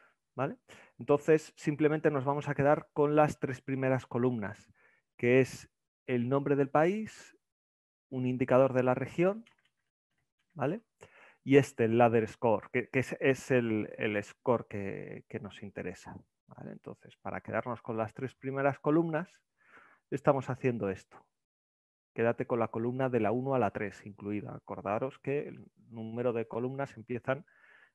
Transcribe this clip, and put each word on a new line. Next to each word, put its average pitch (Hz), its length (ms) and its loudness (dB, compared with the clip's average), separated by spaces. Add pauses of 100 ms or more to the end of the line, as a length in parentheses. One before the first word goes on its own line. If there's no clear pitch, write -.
(360)
¿vale? 151 220 -4 (420)
Entonces, 147 560 2
simplemente 151 560 0
nos 131 140 -2
vamos 143 240 -2
a 147 40 -2
quedar 147 400 2
con 147 220 2
las 151 240 4
tres 135 220 -4
primeras 131 440 0
columnas, 117 640 -2 (460)
que 123 220 6
es - 300 -2 (360)
el 123 240 -2
nombre 139 260 2
del 139 140 2
país, 196 680 -2 (720)
un 127 160 -4
indicador 127 480 4
de 127 100 4
la 127 100 4
región, 170 520 -2 (1080)
¿vale? 160 280 -4 (640)
Y 135 140 6
este, 127 280 4
el 113 120 2
ladder 113 300 6
score, - 440 0
que, 120 180 -2
que 131 100 0
es, - 200 -4
es 135 320 0
el, 113 460 2
el 107 240 -2
score - 460 -2
que, 98 600 -10
que 110 120 -10
nos 101 240 -14
interesa, 95 520 -12 (320)
¿vale? - 240 -16
Entonces, - 460 -18
para 98 240 -8
quedarnos 113 400 -6
con 113 160 -8
las 110 160 -4
tres 131 220 -10
primeras 135 440 -2
columnas, 160 640 -2 (720)
estamos 135 380 2
haciendo 120 400 -2
esto. - 360 -12 (880)
Quédate 117 320 0
con 120 140 -2
la 113 80 0
columna 123 420 -2
de 120 120 2
la 104 100 2
uno 131 240 -2
a 127 40 2
la 101 120 2
tres 104 340 -8
incluida. 101 480 -8
Acordaros 107 640 -6
que 143 280 -6
el - 180 -16 (240)
número 117 440 -4
de 113 120 -2
columnas 131 520 -6
empiezan 123 480 -6 (500)